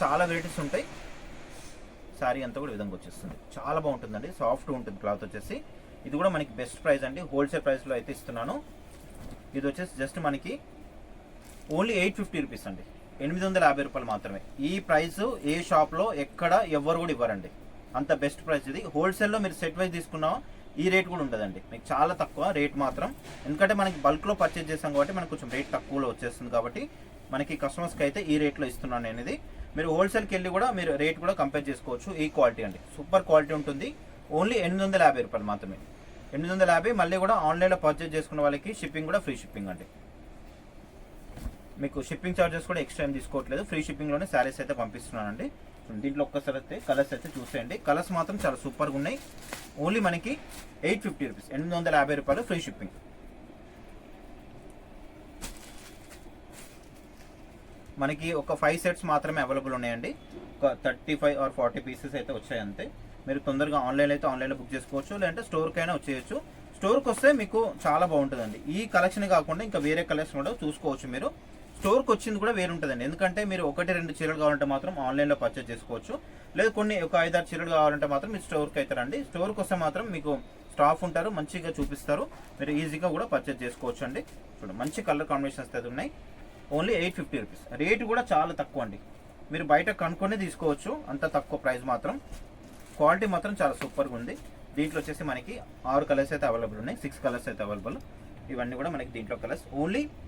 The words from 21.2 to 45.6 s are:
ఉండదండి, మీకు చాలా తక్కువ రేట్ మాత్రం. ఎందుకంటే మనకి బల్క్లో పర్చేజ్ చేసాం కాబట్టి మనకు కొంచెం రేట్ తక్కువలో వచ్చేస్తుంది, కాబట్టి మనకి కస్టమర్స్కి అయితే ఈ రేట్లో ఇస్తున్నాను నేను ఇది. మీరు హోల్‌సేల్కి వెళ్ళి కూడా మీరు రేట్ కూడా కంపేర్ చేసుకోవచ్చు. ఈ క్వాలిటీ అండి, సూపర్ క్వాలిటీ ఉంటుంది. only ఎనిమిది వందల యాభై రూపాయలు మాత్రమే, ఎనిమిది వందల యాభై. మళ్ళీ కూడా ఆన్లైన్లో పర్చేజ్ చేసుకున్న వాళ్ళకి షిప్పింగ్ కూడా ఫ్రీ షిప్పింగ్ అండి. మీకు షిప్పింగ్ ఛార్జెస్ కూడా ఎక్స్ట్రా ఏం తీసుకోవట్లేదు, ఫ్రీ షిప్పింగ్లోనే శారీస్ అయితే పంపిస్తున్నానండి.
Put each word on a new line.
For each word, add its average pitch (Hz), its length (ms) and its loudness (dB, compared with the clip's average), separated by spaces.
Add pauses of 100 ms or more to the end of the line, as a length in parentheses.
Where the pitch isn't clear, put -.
ఉండదండి, 104 360 -4 (100)
మీకు 117 200 -14
చాలా 151 300 6
తక్కువ 147 240 -2 (140)
రేట్ 143 240 0
మాత్రం. 135 260 -2 (380)
ఎందుకంటే 190 340 4
మనకి 185 240 0
బల్క్లో 160 380 4
పర్చేజ్ 156 300 0
చేసాం 151 220 -2
కాబట్టి 143 220 4
మనకు 175 160 -4
కొంచెం 143 240 -8
రేట్ 139 180 -2
తక్కువలో 135 380 -2
వచ్చేస్తుంది, 120 420 -6
కాబట్టి 117 280 0 (500)
మనకి 135 320 -2
కస్టమర్స్కి 165 420 -2
అయితే 143 140 0 (120)
ఈ 151 100 6
రేట్లో 143 280 0
ఇస్తున్నాను 120 380 -4
నేను 113 160 -6
ఇది. - 100 -4 (420)
మీరు 165 200 0
హోల్‌సేల్కి 196 400 4
వెళ్ళి 185 200 0
కూడా 190 120 4 (100)
మీరు 165 140 0 (100)
రేట్ 160 220 2
కూడా 190 160 2
కంపేర్ 139 300 0
చేసుకోవచ్చు. 131 400 -6 (140)
ఈ 156 120 0
క్వాలిటీ 117 320 6
అండి, 92 120 -8 (140)
సూపర్ 185 360 4
క్వాలిటీ 156 300 8
ఉంటుంది. 143 280 -4 (500)
only 220 180 4 (100)
ఎనిమిది 190 200 2
వందల 190 220 6
యాభై 127 180 4
రూపాయలు 104 260 -2
మాత్రమే, 101 260 -6 (560)
ఎనిమిది 165 200 -2
వందల 185 220 8
యాభై. 208 260 4
మళ్ళీ 175 220 4
కూడా 214 120 6 (140)
ఆన్లైన్లో 180 360 6
పర్చేజ్ 156 320 2
చేసుకున్న 151 280 -2
వాళ్ళకి 143 340 0
షిప్పింగ్ 156 300 -4
కూడా 196 160 4
ఫ్రీ 139 160 -2
షిప్పింగ్ 98 320 -8
అండి. 87 140 -14 (1900)
మీకు 139 160 -4 (100)
షిప్పింగ్ 180 320 -2
ఛార్జెస్ 165 300 4
కూడా 175 160 0
ఎక్స్ట్రా - 220 -4
ఏం 139 100 -2
తీసుకోవట్లేదు, 135 440 -2 (100)
ఫ్రీ 156 160 0
షిప్పింగ్లోనే 147 460 -2
శారీస్ 131 280 2
అయితే 127 200 -2
పంపిస్తున్నానండి. 110 680 -6 (540)